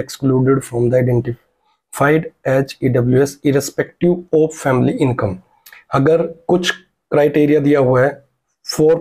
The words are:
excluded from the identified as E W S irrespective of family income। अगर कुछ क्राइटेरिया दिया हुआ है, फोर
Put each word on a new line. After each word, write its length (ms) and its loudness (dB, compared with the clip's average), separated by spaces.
excluded 600 0
from 260 -2
the 120 2
identified 1200 -4
as 340 -2
E 140 0
W 280 2
S 100 -2
irrespective 640 -2
of 160 0
family 400 0
income। 280 -4
अगर 280 2
कुछ 220 0
क्राइटेरिया 480 2
दिया 200 2
हुआ 220 2
है, 80 2
फोर 340 2